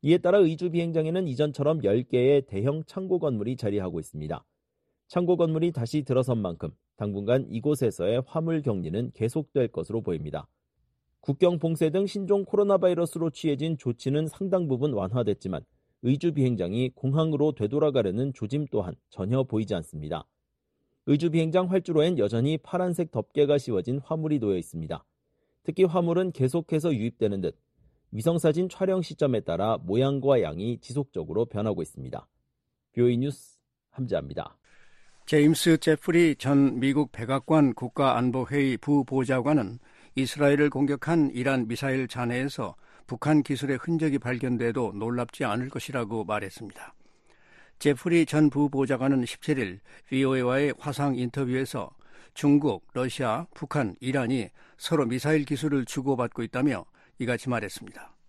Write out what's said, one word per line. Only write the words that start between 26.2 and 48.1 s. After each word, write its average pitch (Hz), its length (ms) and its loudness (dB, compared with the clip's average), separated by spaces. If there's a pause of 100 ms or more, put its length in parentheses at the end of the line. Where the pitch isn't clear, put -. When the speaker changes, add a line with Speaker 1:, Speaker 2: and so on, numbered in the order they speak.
Speaker 1:
계속해서 156 640 0
유입되는 104 460 -2
듯 87 160 -4 (540)
위성사진 165 580 0
촬영 190 320 -2
시점에 135 400 0
따라 98 360 -2
모양과 127 640 2
양이 90 380 -4
지속적으로 113 680 -4
변하고 101 360 -4
있습니다. - 460 -12 (640)
비오이 120 240 4
뉴스 - 420 -6 (300)
함지아입니다. 82 680 -6 (720)
Speaker 2:
제임스 156 500 6
제프리 160 580 4
전 139 440 4
미국 135 320 2
백악관 139 640 2
국가안보회의 127 1040 0
부보좌관은 131 1000 0 (360)
이스라엘을 143 540 2
공격한 143 640 0
이란 123 360 0
미사일 131 400 -2
잔해에서 123 640 -4 (320)
북한 147 360 2
기술의 135 340 -2
흔적이 156 420 0
발견돼도 120 720 -2
놀랍지 120 520 -4
않을 123 240 -2
것이라고 117 560 -6
말했습니다. 101 680 -8 (840)
제프리 160 460 2